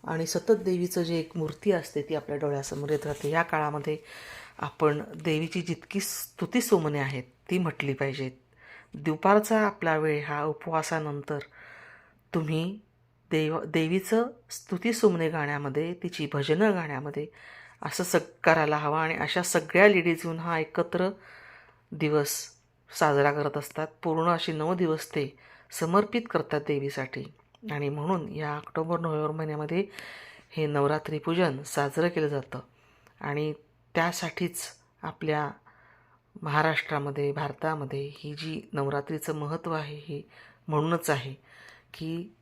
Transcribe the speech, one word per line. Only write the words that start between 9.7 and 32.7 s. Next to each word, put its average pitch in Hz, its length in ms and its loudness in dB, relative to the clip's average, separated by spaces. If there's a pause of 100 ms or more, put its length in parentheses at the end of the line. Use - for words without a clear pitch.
वेळ 156 280 2
हा 147 200 -4
उपवासानंतर 151 920 -2 (960)
तुम्ही 165 460 -2 (520)
देव, 156 340 2
देवीचं 180 640 2 (240)
स्तुतिसोमने 180 800 2
गाण्यामध्ये, 147 640 -2
तिची 175 380 -6
भजनं 156 420 4
गाण्यामध्ये 147 520 -4 (560)
असं - 220 -2
सग-, - 280 0 (120)
करायला 156 320 6
हवं 151 220 0
आणि 160 180 0
अशा 156 280 0
सगळ्या 175 440 6
लेडीज 170 360 4
येऊन 165 140 -4
हा 165 200 -2
एकत्र 170 500 0 (840)
दिवस 151 440 2 (540)
साजरा 143 420 4
करत 147 240 -2
असतात. 151 300 -6 (160)
पूर्ण 160 260 2
असे 170 240 2
नऊ 156 220 0
दिवस 160 340 0
ते 147 260 -4 (380)
समर्पित 208 580 2
करतात 156 380 0
देवीसाठी 139 560 -2 (480)
आणि 147 160 -2
म्हणून 151 420 -2
या 147 200 -6
ऑक्टोबर, 160 500 -4
नोव्हेंबर 151 300 0
महिन्यामध्ये 156 540 -2 (640)
हे 156 160 0
नवरात्री 147 520 2
पूजन 165 460 2
साजरं 143 440 0
केलं 160 200 0
जातं 131 320 -4 (600)